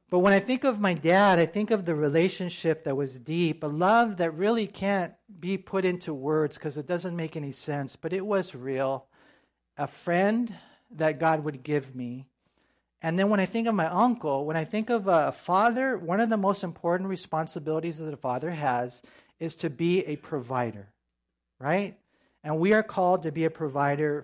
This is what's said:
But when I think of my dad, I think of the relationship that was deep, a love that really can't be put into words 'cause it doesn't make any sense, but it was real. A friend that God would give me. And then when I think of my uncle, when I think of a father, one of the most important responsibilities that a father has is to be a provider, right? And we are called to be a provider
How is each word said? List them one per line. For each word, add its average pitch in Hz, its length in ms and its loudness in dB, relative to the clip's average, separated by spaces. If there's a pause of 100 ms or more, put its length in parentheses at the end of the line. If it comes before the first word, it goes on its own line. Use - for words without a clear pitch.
But 180 100 2
when 196 160 6
I 196 60 6
think 254 240 -2
of 240 140 2
my 196 140 2
dad, 175 460 6
I 165 80 6
think 208 240 -2
of 196 160 0
the 170 80 0
relationship 165 880 0
that 139 120 -2
was 131 220 -4
deep, 156 440 -2
a 156 40 -2
love 196 520 2
that 165 160 0
really 208 320 0
can't 190 480 -2 (260)
be 185 160 -2
put 190 300 -2
into 175 260 -2
words 151 460 0
'cause 147 180 -8
it 143 100 -8
doesn't 175 300 -4
make 160 180 -6
any 143 180 -6
sense, 143 440 -8
but 165 160 -8
it 190 140 -4
was 185 280 -2
real. 131 520 -4 (720)
A 143 80 -4
friend 202 680 0 (360)
that 156 280 0
God 160 260 2
would 139 180 -6
give 135 320 -2
me. 127 320 -10 (760)
And 165 180 0
then 202 120 4
when 202 100 2
I 185 60 2
think 226 200 -2
of 226 80 2
my 165 120 2
uncle, 160 580 2
when 156 100 -2
I 165 120 -2
think 220 240 -4
of 208 180 0
a 151 240 4
father, 233 640 0
one 175 240 -2
of 233 80 2
the 220 80 2
most 196 260 0
important 180 460 -2
responsibilities 160 880 -4
that 156 160 -8
a 139 60 -10
father 131 320 -4
has 123 520 -2 (380)
is 165 160 -6
to 165 140 -4
be 170 340 0
a 151 120 -6
provider, 120 760 -6 (680)
right? 175 400 -2 (460)
And 156 140 -2
we 196 160 4
are 214 80 6
called 185 400 2
to 156 100 -4
be 160 120 0
a 160 60 2
provider 143 720 -2